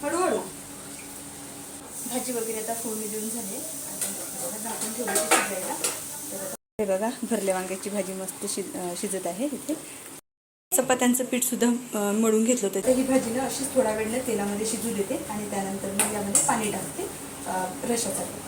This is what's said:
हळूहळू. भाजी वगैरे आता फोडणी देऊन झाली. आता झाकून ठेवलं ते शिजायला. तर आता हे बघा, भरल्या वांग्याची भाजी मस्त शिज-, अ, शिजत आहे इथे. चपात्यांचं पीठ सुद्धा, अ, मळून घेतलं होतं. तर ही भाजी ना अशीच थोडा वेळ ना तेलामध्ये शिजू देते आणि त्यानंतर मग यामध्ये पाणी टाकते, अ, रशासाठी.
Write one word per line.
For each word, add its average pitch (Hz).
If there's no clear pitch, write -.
हळूहळू. 320
भाजी 247
वगैरे 220
आता 226
फोडणी 214
देऊन 214
झाली. 214
आता -
झाकून 220
ठेवलं 220
ते 214
शिजायला. 196
तर 196
आता 190
हे 214
बघा, 196
भरल्या 190
वांग्याची 185
भाजी 196
मस्त 190
शिज-, -
अ, 180
शिजत 185
आहे 185
इथे. 285
चपात्यांचं 254
पीठ 247
सुद्धा, 233
अ, 214
मळून 220
घेतलं 226
होतं. 190
तर 254
ही 254
भाजी 254
ना 254
अशीच 262
थोडा 220
वेळ 214
ना 226
तेलामध्ये 208
शिजू 214
देते 202
आणि 208
त्यानंतर 196
मग 208
यामध्ये 202
पाणी 220
टाकते, 190
अ, 185
रशासाठी. 220